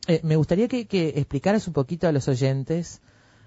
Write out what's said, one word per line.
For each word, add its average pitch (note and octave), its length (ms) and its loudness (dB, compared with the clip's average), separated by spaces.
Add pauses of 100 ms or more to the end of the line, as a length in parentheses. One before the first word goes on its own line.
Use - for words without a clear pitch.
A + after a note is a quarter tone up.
Eh, D#3+ 160 2
me D#3 100 2
gustaría E3+ 320 2
que, A#3+ 220 -4
que E3+ 220 0
explicaras D3+ 580 0
un D#3+ 60 -8
poquito E3 340 0
a D#3+ 40 4
los C3+ 160 0
oyentes, C3+ 760 -2 (440)